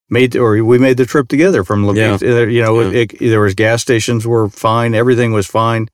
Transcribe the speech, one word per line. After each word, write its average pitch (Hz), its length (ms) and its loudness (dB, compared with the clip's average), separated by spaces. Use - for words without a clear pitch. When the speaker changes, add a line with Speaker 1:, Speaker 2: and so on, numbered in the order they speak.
Speaker 1:
made, 123 280 0
or 113 280 2
we 120 140 4
made 131 180 2
the 127 100 0
trip 139 220 -2
together 147 360 0
from 101 200 -2
Lviv. 104 380 0
Speaker 2:
Yeah. 120 120 0
Speaker 1:
Uh, 120 120 2
you 117 160 0
know, 113 180 0
Speaker 2:
Yeah. 107 200 0
Speaker 1:
it, - 180 -6
there 110 220 0
was 101 140 0
gas 110 280 0
stations 113 460 -2
were 113 200 0
fine, 113 460 -2
everything 120 380 2
was 104 160 -2
fine. 113 460 -2